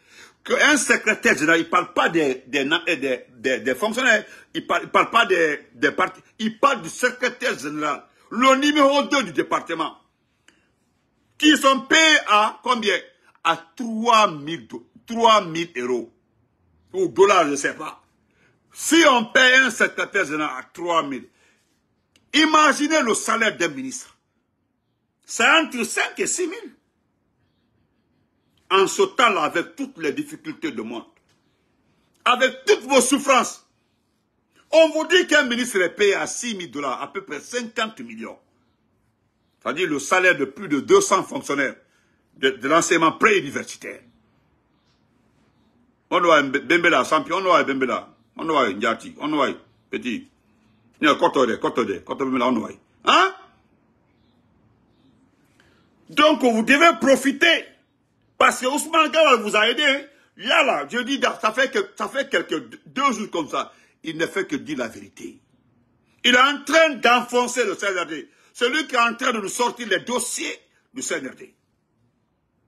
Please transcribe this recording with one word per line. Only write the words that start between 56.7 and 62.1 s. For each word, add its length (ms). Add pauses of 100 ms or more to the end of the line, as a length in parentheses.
profiter. 680 (720)
Parce 220
que 60
Ousmane 460
Gawal 280
vous 160
a 140
aidé. 380 (280)
Là, 300
là, 260
je 80
dis, 220 (200)
ça 120
fait 180
que, 80 (180)
ça 120
fait 200